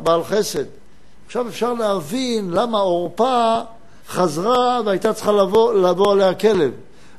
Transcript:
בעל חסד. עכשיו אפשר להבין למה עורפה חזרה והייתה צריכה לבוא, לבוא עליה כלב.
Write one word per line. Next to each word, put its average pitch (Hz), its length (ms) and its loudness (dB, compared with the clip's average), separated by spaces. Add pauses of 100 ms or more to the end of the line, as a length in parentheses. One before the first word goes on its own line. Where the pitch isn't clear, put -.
בעל 165 220 2
חסד. 180 400 -2 (640)
עכשיו 240 220 -6
אפשר 226 240 -4
להבין 214 760 -2
למה 220 280 0
עורפה 226 840 0 (480)
חזרה 233 760 0
והייתה 202 260 0
צריכה 214 200 0
לבוא, 208 420 4
לבוא 190 380 4
עליה 190 220 4
כלב. 185 380 2 (460)